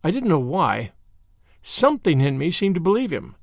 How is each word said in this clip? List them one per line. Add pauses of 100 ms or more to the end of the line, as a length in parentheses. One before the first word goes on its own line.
I
didn't
know
why. (720)
Something
in
me
seemed
to
believe
him.